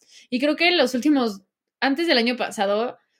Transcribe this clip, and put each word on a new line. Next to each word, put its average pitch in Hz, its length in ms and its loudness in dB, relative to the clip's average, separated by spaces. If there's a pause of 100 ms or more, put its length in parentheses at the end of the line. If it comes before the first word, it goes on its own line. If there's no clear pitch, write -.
(300)
y 247 100 -4
creo 294 160 0
que 339 160 2
los 269 240 2
últimos, 247 460 0 (380)
antes 277 280 -2
del 302 100 2
año 240 200 0
pasado, 214 600 -2 (220)